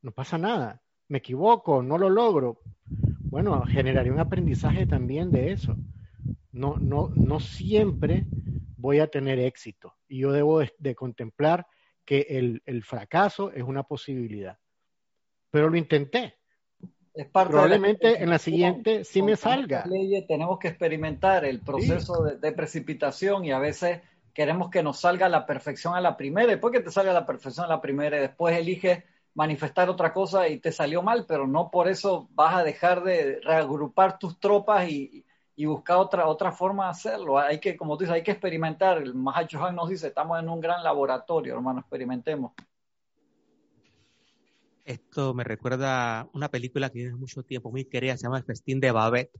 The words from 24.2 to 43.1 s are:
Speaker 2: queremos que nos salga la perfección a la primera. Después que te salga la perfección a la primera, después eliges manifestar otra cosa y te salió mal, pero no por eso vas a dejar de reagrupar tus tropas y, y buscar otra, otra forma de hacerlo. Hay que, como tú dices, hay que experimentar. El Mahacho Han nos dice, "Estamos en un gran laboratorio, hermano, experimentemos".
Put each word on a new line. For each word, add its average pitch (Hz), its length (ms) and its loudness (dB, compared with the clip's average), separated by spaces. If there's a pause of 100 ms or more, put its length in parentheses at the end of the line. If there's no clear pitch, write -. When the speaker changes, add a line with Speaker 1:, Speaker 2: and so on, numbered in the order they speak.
Speaker 2:
queremos 165 360 -2
que 175 140 0
nos 147 160 -2
salga 180 300 4
la 165 160 2
perfección 147 500 -4
a 180 60 0
la 175 160 2
primera. 160 300 0
Después 220 260 2
que 247 80 4
te 170 100 -10
salga 190 220 2
la 170 120 2
perfección 135 400 -8
a 170 40 -8
la 160 120 0
primera, 147 380 -2
después 165 380 0
eliges 175 460 0 (320)
manifestar 156 540 0
otra 170 240 0
cosa 185 340 2
y 151 120 -2
te 165 120 -4
salió 160 300 -2
mal, 185 260 0
pero 139 200 0
no 160 240 0
por 175 160 4
eso 185 460 -2
vas 160 220 4
a 180 80 4
dejar 175 400 2
de 165 380 0
reagrupar 156 800 2
tus 175 200 -8
tropas 202 500 4
y, 143 360 -8 (300)
y 151 100 -4
buscar 156 320 0
otra, 180 300 2
otra 160 240 0
forma 190 340 -2
de 180 60 -2
hacerlo. 175 480 0
Hay 147 200 0
que, 180 160 -4
como 151 220 -6
tú 180 60 -4
dices, 170 120 0
hay 165 80 0
que 208 80 -2
experimentar. 165 680 0
El 127 160 -8
Mahacho 147 480 -4
Han 180 120 -4
nos 170 140 -4
dice, 165 180 -6
"Estamos 165 320 -4
en 165 100 -6
un 165 120 -8
gran 170 220 -2
laboratorio, 139 720 -2
hermano, 127 240 -4
experimentemos". 127 720 -8 (2250)